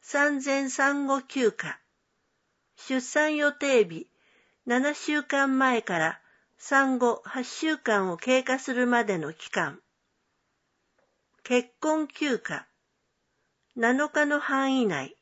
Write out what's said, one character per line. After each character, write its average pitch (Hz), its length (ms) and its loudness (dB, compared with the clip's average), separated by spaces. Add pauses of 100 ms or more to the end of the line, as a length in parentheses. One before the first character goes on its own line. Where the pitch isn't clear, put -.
産 285 420 0
前 277 240 0
産 277 380 0
後 269 160 0
休 254 360 0
暇。 - 220 -10 (960)
出 262 240 -4
産 302 380 0
予 294 160 2
定 269 320 4
日、 165 240 -14 (560)
七 262 280 0
週 294 300 -2
間 277 340 0
前 254 240 2
か 175 180 -4
ら 160 200 -2 (380)
産 269 400 2
後 240 260 0
八 254 220 -8
週 311 320 -4
間 196 340 0
を 165 60 -6
経 254 260 2
過 262 160 -2
す 269 140 -6
る 247 120 2
ま 240 200 2
で 196 120 -2
の 151 140 -6
期 - 180 -16
間。 151 300 -4 (1600)
結 247 260 0 (100)
婚 311 300 0
休 277 360 -2
暇。 147 220 -8 (1080)
七 254 320 2
日 302 160 2
の 294 160 0
範 269 340 0
囲 254 100 2
内。 143 360 -4